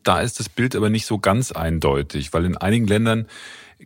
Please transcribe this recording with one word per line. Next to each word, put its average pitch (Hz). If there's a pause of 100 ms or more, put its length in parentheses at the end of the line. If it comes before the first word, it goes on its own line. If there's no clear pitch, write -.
da 90
ist 117
das -
Bild 120
aber 107
nicht 110
so 107
ganz 101
eindeutig, 73
weil 85
in 90
einigen 110
Ländern 113 (600)